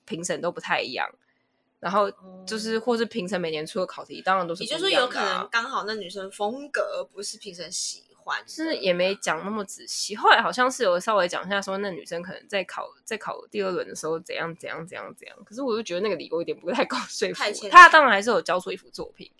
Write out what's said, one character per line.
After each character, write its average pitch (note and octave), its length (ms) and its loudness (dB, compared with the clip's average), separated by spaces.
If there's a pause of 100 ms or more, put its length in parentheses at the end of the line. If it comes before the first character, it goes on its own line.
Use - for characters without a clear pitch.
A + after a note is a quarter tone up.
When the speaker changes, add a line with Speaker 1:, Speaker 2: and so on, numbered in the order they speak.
Speaker 1:
评 E3 180 -8
审 E3+ 160 -4
都 F3 120 -2
不 E3 100 -10
太 E3+ 180 -2
一 A2 120 -4
样， F2+ 180 -4 (720)
然 F3 120 -4
后 G3+ 200 2 (340)
就 A3 140 -6
是， A3 160 -2
Speaker 2:
哦。 A3+ 60 0
Speaker 1:
或 A#3 160 0
是 A3+ 80 0
评 A3 220 -6
审 F#3+ 120 -2
每 E3 120 -4
年 D#3 140 -6
出 F3 140 -6
的 F3+ 60 0
考 - 180 -14
题， - 180 -16
当 F#3+ 160 2
然 F3+ 100 -2
都 E3 60 -4
是 F3+ 60 -10
不 A3 60 -6
一 - 20 -8
样 D#4 140 -4
的 F#4 40 -2
啊。 G4 40 2
Speaker 2:
也 - 20 2
就 F4 40 4
是 - 0 -
说 C4 80 6
有 B3 60 0
可 - 100 -6
能 - 300 -2
刚 A#3 140 0
好 A#3+ 220 -4
那 G#3 100 -6
女 F#3+ 140 -10
生 F#3+ 200 -10
风 A#3+ 400 -4
格 - 440 -4
不 G3 100 -12
是 G#3+ 140 -10
评 G3 180 -16
审 F3 160 -12
喜 - 320 -8 (140)
欢 - 240 -6
的。 - 60 -20
Speaker 1:
是 D#4+ 280 -4
也 F3+ 180 0
没 F3+ 220 2
讲 E3+ 280 -4
那 F#3+ 60 -6
么 G#3+ 140 -4
仔 - 240 -12
细， - 280 -6
后 D#4+ 140 2
来 A#3 120 6
好 F3+ 100 0
像 B3 180 2
是 C4 140 -4
有 F3+ 160 2
稍 A3 160 0
微 F3+ 120 4
讲 D#3+ 200 -4
一 - 20 -12
下 G3+ 120 0
说 F#3+ 180 -4
那 G3+ 100 -4
女 E3+ 160 -10
生 E3+ 160 -8
可 F3+ 120 -12
能 - 140 -16
在 G3 180 -2
考， - 220 -10 (160)
在 A3 140 -8
考 - 320 -10
第 G#3 140 -4
二 F#3+ 80 -2
轮 E3 160 -4
的 - 80 -12
时 - 100 -10
候 D#3+ 140 -2
怎 - 160 -10
样， E3 220 -6
怎 - 120 -12
样， D#3 160 -10
怎 - 100 -16
样， G#2 220 -12
怎 - 100 -20
样。 - 160 -20
可 G#3 120 -20
是 C4 80 -6
我 A#3+ 120 -2
就 A3+ 60 -4
觉 F3 140 -6
得 F3+ 60 -2
那 G#3+ 80 -2
个 F#3+ 60 -2
理 C#3+ 120 -10
由 D#3+ 100 -4
有 E3+ 60 -2
点 D#3 160 -6
不 E3+ 100 -8
太 A3 160 0
够 - 100 -6 (120)
说 - 260 -4
服 - 80 -6
我。 - 40 0
Speaker 2:
太 G#3+ 60 -2
牵 G#3 200 -8
强。 E4+ 80 12
Speaker 1:
她 E4+ 100 12
当 D#4+ 140 10
然 B3+ 80 6
还 G3+ 100 4
是 G#3+ 80 -2
有 G3+ 100 4
交 E3+ 200 0
出 - 120 -8
一 - 40 -6
幅 - 160 -18
作 - 240 -12
品， - 240 -20